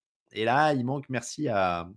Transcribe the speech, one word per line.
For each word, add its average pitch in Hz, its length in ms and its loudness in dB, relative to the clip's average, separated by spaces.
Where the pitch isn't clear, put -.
Et 107 140 -2
là, 147 260 4
il 131 140 0
manque, 139 240 -6
merci 131 380 -4
à, 90 480 0